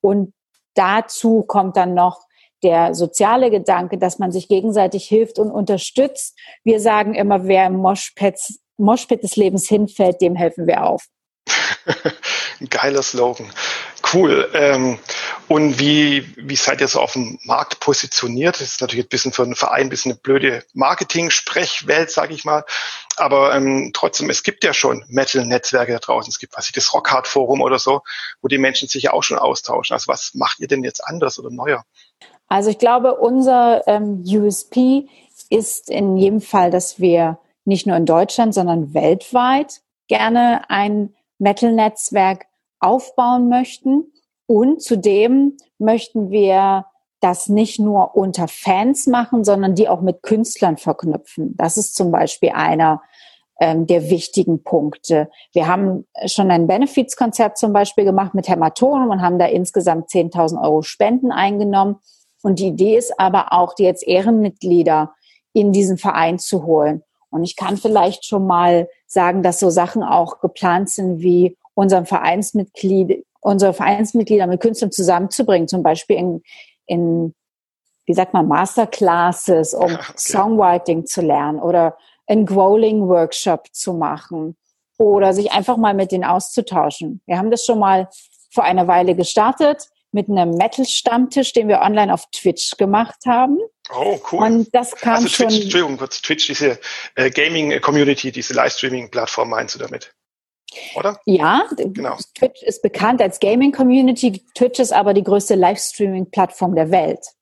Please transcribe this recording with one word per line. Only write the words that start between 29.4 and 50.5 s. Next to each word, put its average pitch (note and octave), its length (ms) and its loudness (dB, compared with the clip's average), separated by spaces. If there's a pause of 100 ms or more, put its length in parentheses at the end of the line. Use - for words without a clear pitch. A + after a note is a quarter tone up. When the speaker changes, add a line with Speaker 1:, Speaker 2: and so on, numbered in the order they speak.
Speaker 2:
Also - 140 -6
was - 260 -6
macht B2+ 260 -4
ihr - 80 -8
denn C3+ 160 -2
jetzt - 220 -10
anders D#3 340 -4
oder B2 100 -14
neuer? B2 340 -6 (640)
Speaker 1:
Also G3+ 220 0
ich G#3 100 -4
glaube, B3 360 2
unser, B3 720 2
ähm, G#3 400 -2
U G#3 180 2
S G3+ 240 -2
P C4 380 2 (420)
ist - 400 -4
in G3 280 0
jedem G3+ 240 2
Fall, F3+ 300 0
dass F3+ 280 -4
wir E3+ 400 2 (260)
nicht G3 220 0
nur F3+ 80 0
in E3+ 100 2
Deutschland, F#3+ 480 2
sondern E3+ 400 -2
weltweit B3 880 0 (260)
gerne A#3 600 0
ein G3+ 440 -2 (260)
Metal-Netzwerk G3+ 1040 0 (360)
aufbauen B3 680 0
möchten. C4 640 -2 (360)
Und B3+ 340 2
zudem A#3 760 2 (220)
möchten A3 520 -2
wir G3 560 2 (360)
das F#3+ 260 0
nicht G#3+ 320 0
nur G#3 360 2
unter F#3 320 0
Fans G#3 600 0
machen, A#3+ 380 2
sondern G3 300 2
die G#3+ 120 2
auch F3 140 0
mit F#3 220 -2
Künstlern G#3+ 540 0